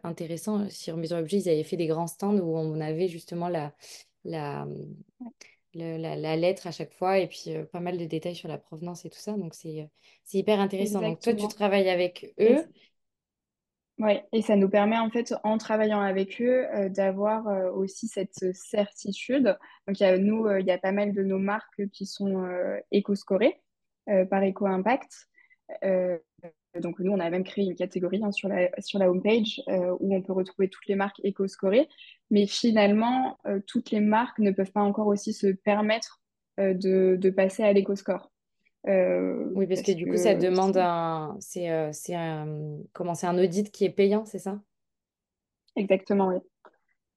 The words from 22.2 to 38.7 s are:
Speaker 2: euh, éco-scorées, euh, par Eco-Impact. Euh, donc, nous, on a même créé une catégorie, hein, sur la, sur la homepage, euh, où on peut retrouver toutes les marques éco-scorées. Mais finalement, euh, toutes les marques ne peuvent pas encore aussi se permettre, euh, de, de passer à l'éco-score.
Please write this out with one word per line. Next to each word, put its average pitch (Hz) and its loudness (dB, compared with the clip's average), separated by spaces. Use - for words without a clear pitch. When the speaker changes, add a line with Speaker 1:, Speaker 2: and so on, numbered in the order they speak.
Speaker 2:
euh, 180 -4
éco-scorées, 202 0
euh, 190 4
par 196 0
Eco-Impact. 190 -2
Euh, 180 0
donc, 170 -6
nous, 180 0
on 202 0
a 170 -2
même 185 -2
créé 196 -4
une 180 -4
catégorie, 185 -4
hein, 208 -2
sur 196 -4
la, 180 2
sur - -6
la 185 6
homepage, 208 2
euh, 180 0
où 196 0
on 185 0
peut 190 -6
retrouver 190 0
toutes - -12
les 202 0
marques 196 -2
éco-scorées. 196 0
Mais 202 6
finalement, 226 2
euh, 196 -2
toutes - -4
les 214 0
marques 214 2
ne 202 4
peuvent 196 0
pas 208 2
encore 202 0
aussi 202 0
se - -2
permettre, 208 0
euh, 190 4
de, 185 4
de 185 4
passer 190 2
à 208 6
l'éco-score. 196 0